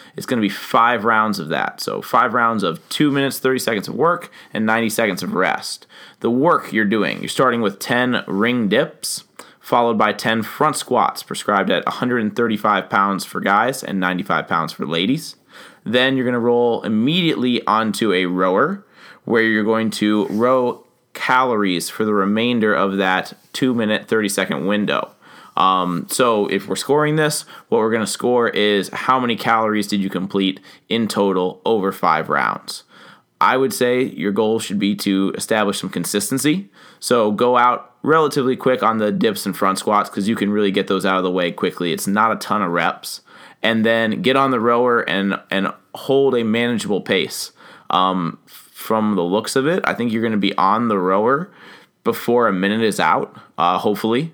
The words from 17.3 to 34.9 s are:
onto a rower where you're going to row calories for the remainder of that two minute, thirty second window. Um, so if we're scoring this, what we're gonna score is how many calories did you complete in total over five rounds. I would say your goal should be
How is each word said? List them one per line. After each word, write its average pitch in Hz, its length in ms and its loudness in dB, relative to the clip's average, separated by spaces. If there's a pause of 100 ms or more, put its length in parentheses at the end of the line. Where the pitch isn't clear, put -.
onto 107 460 0
a 90 140 2
rower 92 580 0 (400)
where 113 200 2
you're 110 200 2
going 110 280 0
to 107 380 0
row 123 540 0 (300)
calories 110 760 0
for - 160 -4
the 107 80 0
remainder 107 640 2
of 98 220 0
that 92 360 0 (180)
two 127 220 0
minute, 107 340 -2
thirty 107 220 0
second 85 380 -4
window. 98 420 -2 (460)
Um, 90 540 0
so 113 360 2
if 98 220 -2
we're 95 80 -4
scoring 151 400 0
this, 151 280 0 (260)
what 113 100 2
we're 110 120 2
gonna 110 140 0
score 120 440 0
is 104 400 0
how 131 300 0
many 120 160 -2
calories 107 520 0
did 104 120 -2
you 95 120 -2
complete 95 480 -2 (300)
in 117 180 0
total 92 580 0
over 98 260 2
five 78 380 0
rounds. 65 540 -2 (580)
I 113 160 4
would 131 160 2
say 127 300 2
your - 280 -4
goal 110 280 2
should 104 180 -6
be 101 200 0